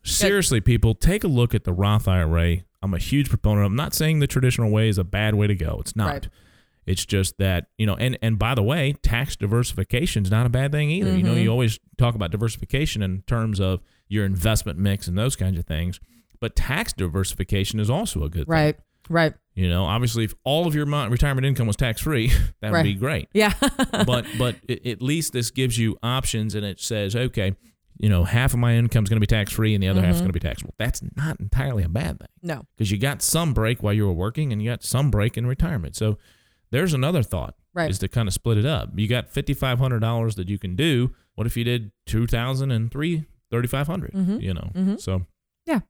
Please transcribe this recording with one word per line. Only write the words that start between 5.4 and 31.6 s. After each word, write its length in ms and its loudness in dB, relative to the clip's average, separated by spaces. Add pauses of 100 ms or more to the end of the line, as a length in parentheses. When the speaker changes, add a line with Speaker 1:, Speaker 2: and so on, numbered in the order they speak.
Speaker 2:
to 80 2
go. 240 -4
It's 160 -8
not. 160 0
Speaker 1:
Right. 160 -8 (580)
Speaker 2:
It's 200 -2
just 320 0
that, 280 0 (120)
you 80 2
know, 80 0
and, 280 -2
and 180 0
by 160 0
the 60 2
way, 400 0
tax 340 0
diversification 880 0
is 80 0
not 140 4
a 20 2
bad 240 0
thing 180 0
either. 260 0
You 60 4
know, 100 2
Speaker 1:
Mm-hmm. 100 4
Speaker 2:
you 80 4
always 280 0 (200)
talk 180 4
about 160 -2
diversification 720 -2
in 200 -2
terms 380 -2
of 220 0 (260)
your 160 0
investment 560 0
mix 260 0
and 120 -4
those 180 0
kinds 220 -2
of 80 -6
things. 340 -4 (400)
But 160 -4
tax 360 0
diversification 840 -2
is 120 0
also 340 -2
a 40 -4
good 180 -4
thing. 60 -2
Speaker 1:
Right. 240 2 (320)
Right. 260 0 (200)
Speaker 2:
You 140 0
know, 160 2
obviously, 400 0
if 100 -6 (100)
all 220 2
of 80 0
your 120 0
mon-, 240 -2
retirement 360 2
income 220 0
was 80 0
tax-free, 520 0
<laughs> 340 4
that 80 -4
would 20 2
Speaker 1:
Right. 120 4
Speaker 2:
be 100 0
great. 380 -4
Speaker 1:
Yeah. 260 4
<laughs> 40 0 (440)
Speaker 2:
But, 200 0 (120)
but 180 0 (120)
a-, 220 -4
at 120 -8
least 300 -2
this 200 -2
gives 260 0
you 240 2
options, 540 -2
and 100 -4
it 140 -10
says, 340 -4
"Okay, 400 0 (440)
you 100 2
know, 160 4
half 300 2
of 40 0
my 180 4
income 280 2
is 60 -2
gonna 100 2
be 60 4
tax-free 480 2
and 80 2
the 60 2
other 120 4
half 100 4
is 60 4
Speaker 1:
Mm-hmm. 80 0
Speaker 2:
gonna 80 0
be 80 -2
taxable." 380 -6
That's 240 -4 (140)
not 220 -4
entirely 460 0